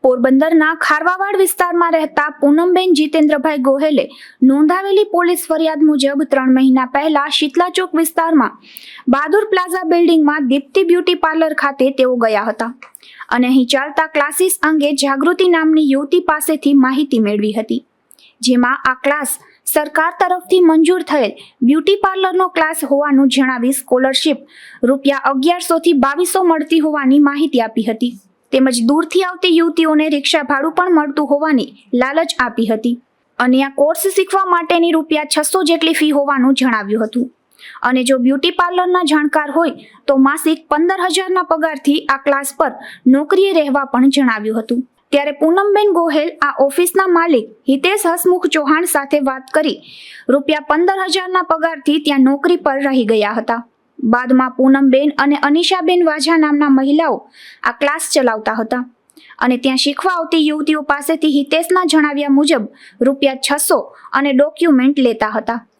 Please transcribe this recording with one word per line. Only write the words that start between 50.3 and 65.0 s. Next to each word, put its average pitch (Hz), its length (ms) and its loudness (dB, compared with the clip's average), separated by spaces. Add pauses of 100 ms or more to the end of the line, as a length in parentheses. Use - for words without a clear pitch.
રૂપિયા 294 380 -2
પંદર 381 420 0
હજારના 370 380 -2
પગારથી 311 460 -2 (100)
ત્યાં 269 220 4
નોકરી 285 340 0
પર 277 220 0
રહી 262 260 0
ગયા 214 260 0
હતા. 233 220 -4 (380)
બાદમાં 254 580 0
પૂનમબેન 269 560 4 (100)
અને 285 140 2 (100)
અનિશાબેન 349 600 2
વાઝા 311 320 0
નામના 294 340 2
મહિલાઓ 285 400 0 (540)
આ 240 100 -2
ક્લાસ 294 380 -4
ચલાવતા 220 420 -2
હતા 240 240 -4 (600)
અને 247 180 0
ત્યાં 262 220 -2
શીખવા 285 340 -4
આવતી 330 300 0
યુવતીઓ 302 420 -2
પાસેથી 311 460 -2
હિતેશના 330 560 0
જણાવ્યા 294 480 0
મુજબ 285 260 0 (420)
રૂપિયા 269 380 -2
છસો 294 320 0 (400)
અને 285 140 0
ડોક્યુમેન્ટ 285 720 2